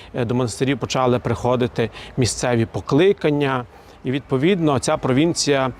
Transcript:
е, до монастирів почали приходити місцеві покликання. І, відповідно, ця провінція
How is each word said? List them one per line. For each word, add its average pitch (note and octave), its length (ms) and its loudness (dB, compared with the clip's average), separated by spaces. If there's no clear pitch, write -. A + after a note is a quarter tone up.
е, B2 100 -2
до A2+ 100 -2
монастирів B2+ 440 -2
почали B2 400 0
приходити A#2+ 720 -2
місцеві A#2+ 500 0
покликання. C#3+ 960 0
І, C3 60 -4
відповідно, D3 680 0
ця D#3 180 0
провінція C3+ 840 0